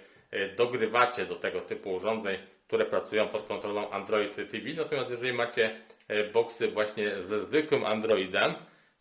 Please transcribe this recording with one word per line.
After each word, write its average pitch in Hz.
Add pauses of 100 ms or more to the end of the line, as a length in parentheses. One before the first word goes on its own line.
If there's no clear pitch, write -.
(320)
e, 98
dogrywacie 120
do 87
tego 90
typu 101
urządzeń, 101 (300)
które 110
pracują 104
pod 107
kontrolą 104
Android 101
T 101
V. 110
Natomiast 131
jeżeli 123
macie, 117 (260)
e, 104
boxy 113
właśnie 104
ze 98
zwykłym 139
Androidem, 107 (480)